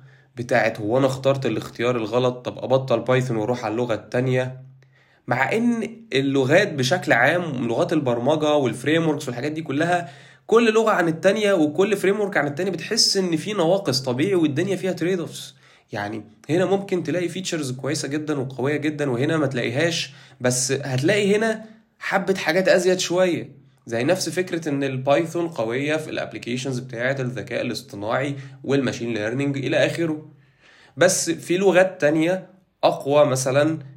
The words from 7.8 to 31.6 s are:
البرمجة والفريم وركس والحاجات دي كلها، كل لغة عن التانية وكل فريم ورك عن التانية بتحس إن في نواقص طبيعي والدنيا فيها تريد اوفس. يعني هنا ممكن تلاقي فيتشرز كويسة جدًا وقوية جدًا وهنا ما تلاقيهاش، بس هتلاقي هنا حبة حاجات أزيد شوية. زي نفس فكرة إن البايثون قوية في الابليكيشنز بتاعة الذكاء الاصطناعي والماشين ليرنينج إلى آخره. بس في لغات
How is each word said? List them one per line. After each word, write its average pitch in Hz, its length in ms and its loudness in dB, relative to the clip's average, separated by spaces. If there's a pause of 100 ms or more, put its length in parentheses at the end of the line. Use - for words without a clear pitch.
البرمجة 147 640 2
والفريم 147 520 0
وركس 147 200 -2
والحاجات 117 240 -6
دي 156 100 -8
كلها، 170 480 -2 (380)
كل 220 260 6
لغة 220 180 4
عن 175 160 2
التانية 202 460 2
وكل 185 440 2
فريم 196 220 0
ورك 190 180 -2
عن 143 100 0
التانية 175 240 -4
بتحس 196 460 0
إن 175 200 0
في 180 160 -4
نواقص 170 480 2
طبيعي 151 340 0
والدنيا 170 400 2
فيها 185 160 -4
تريد 170 280 -2
اوفس. - 360 -10 (360)
يعني 107 320 -6 (260)
هنا 180 160 2
ممكن 190 380 0
تلاقي 175 260 -2
فيتشرز 170 420 -6
كويسة 135 360 -4
جدًا 151 320 -4
وقوية 135 380 -2
جدًا 147 320 -2
وهنا 143 280 0
ما 147 100 2
تلاقيهاش، 131 680 -2 (280)
بس 123 300 0
هتلاقي 143 640 2
هنا 220 300 0 (340)
حبة 190 360 0
حاجات 185 320 2
أزيد 180 320 4
شوية. 175 500 0 (360)
زي 117 180 -2
نفس 170 260 0
فكرة 170 400 -4
إن 139 140 0
البايثون 143 640 0
قوية 135 480 -2
في - 140 -4
الابليكيشنز 123 680 -6
بتاعة 120 400 -4
الذكاء 113 420 -6
الاصطناعي 120 760 -4 (280)
والماشين 117 500 -2
ليرنينج 127 440 -2
إلى 147 280 -2
آخره. 160 460 -4 (640)
بس 180 320 2
في 170 280 -2
لغات 185 440 4